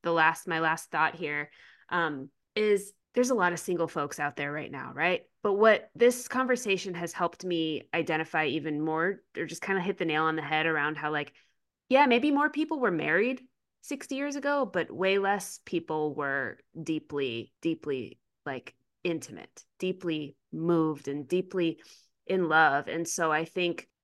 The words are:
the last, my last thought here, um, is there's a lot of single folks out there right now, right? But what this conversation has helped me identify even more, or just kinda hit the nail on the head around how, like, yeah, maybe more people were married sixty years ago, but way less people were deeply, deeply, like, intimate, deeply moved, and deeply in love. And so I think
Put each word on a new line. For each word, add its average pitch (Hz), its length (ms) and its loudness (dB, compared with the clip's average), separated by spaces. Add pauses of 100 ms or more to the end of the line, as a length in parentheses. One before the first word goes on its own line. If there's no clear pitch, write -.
the 165 100 0
last, 165 360 4
my 165 120 -2
last 160 300 -2
thought 156 260 0
here, 147 360 -6 (380)
um, 156 420 -2 (240)
is 208 380 2 (200)
there's 247 160 4
a 269 60 2
lot 180 180 4
of 165 60 -4
single 170 280 0
folks 147 320 -4
out 147 160 -4
there 143 160 -4
right 151 200 -8
now, 131 220 -10
right? 170 360 0 (140)
But 202 100 2
what 208 400 4
this 240 340 4
conversation 233 680 0
has 170 180 -6
helped - 320 -4
me 160 480 -2
identify 160 520 0
even 151 360 -2
more, 160 400 0 (160)
or 151 80 -2
just 160 160 -10
kinda 190 200 0
hit 190 180 -2
the 185 60 -2
nail 156 180 2
on 160 120 2
the 160 60 -2
head 156 240 0
around 156 320 0
how, 151 140 -4
like, 151 220 -4 (560)
yeah, 269 180 6
maybe 247 240 4
more 285 180 2
people 302 300 -2
were 240 100 2
married 180 560 0 (360)
sixty 277 340 -8
years 277 200 -4
ago, 285 300 0
but 175 240 -2
way 190 300 2
less 196 460 -2
people 156 500 -2
were 139 420 -4 (240)
deeply, 143 800 -4
deeply, 147 560 -4 (280)
like, 131 280 -8 (300)
intimate, 156 600 -6 (140)
deeply 175 580 -4 (160)
moved, 160 560 0
and 143 200 -6
deeply 180 520 0 (460)
in 185 220 0
love. 156 400 4
And 165 200 -4
so 160 240 0
I 156 140 2
think 170 420 -4 (160)